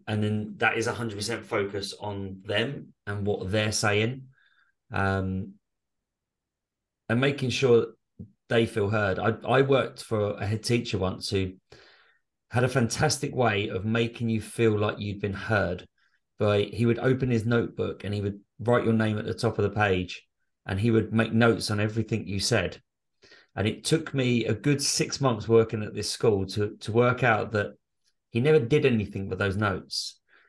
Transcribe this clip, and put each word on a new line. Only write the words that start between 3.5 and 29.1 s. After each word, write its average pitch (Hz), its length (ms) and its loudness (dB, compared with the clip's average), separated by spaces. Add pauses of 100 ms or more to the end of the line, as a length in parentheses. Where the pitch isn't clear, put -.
they're 107 180 0
saying. 110 520 0 (680)
Um, 95 600 -2 (1600)
and 117 120 2
making 139 300 0
sure 117 360 4 (600)
they 117 180 4
feel 104 220 0
heard. 101 320 0
I, 110 140 2 (120)
I 127 160 4
worked 135 400 0
for 104 300 -2
a 104 140 -6
head 104 180 -2
teacher 120 340 0
once 92 320 -4
who 95 220 -2 (1000)
had 123 140 2
a 127 40 2
fantastic 131 640 0
way 110 360 0
of 92 160 -6
making 117 440 -2
you 110 120 0
feel 110 360 2
like 104 220 -2
you'd 101 220 -6
been 98 120 -4
heard. 92 540 -2 (520)
By, 104 260 2
he 104 200 -2
would 117 140 4
open 131 320 0
his 113 160 2
notebook 113 580 -2
and 101 80 -4
he 104 80 -2
would 101 200 -4 (180)
write 120 260 2
your 113 80 4
name 110 260 2
at 107 60 -6
the 104 80 -4
top - 260 -2
of 104 40 2
the 101 80 2
page 95 520 0 (440)
and 95 120 -2
he 113 120 4
would 110 200 4
make 113 220 0
notes 113 380 4
on 104 100 -2
everything 107 480 -2
you 98 120 -4
said. 95 420 -2 (720)
And 101 120 -2
it - 180 -4
took 160 280 0
me 123 320 2
a - 80 0
good 139 300 0
six - 360 -2
months 113 300 0
working 113 340 4
at 104 120 -10
this 107 160 -6
school 101 380 0
to, 104 320 -4
to - 120 -8
work 120 300 2
out 104 300 2
that 104 160 0 (600)
he 113 120 -2
never 156 180 6
did 139 260 2
anything 98 460 0